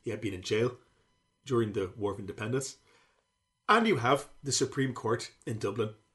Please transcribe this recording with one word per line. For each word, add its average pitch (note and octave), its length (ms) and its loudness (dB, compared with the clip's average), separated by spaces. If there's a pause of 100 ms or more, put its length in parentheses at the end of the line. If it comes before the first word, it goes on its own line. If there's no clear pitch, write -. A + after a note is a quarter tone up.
He - 100 -6
had G#2 100 -6
been G2 120 -4
in F2+ 80 -8
jail A2+ 360 0 (680)
during A#2 280 2
the F#2+ 240 -2
War G2+ 160 0
of G#2 60 -8
Independence. A2 580 -4 (920)
And A3+ 200 6
you F3 100 4
have B2+ 320 2 (120)
the C#3 100 -4
Supreme C3 420 0
Court A2+ 380 -2 (140)
in A2+ 140 -4
Dublin G#2+ 320 -2 (240)